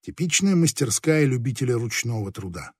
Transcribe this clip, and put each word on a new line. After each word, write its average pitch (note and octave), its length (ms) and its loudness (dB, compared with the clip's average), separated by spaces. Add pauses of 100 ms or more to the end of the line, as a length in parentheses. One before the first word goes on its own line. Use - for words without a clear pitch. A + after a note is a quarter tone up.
Типичная F#3 540 0
мастерская D#3 680 2
любителя B2+ 540 0
ручного A2+ 560 -4
труда. E2+ 460 -12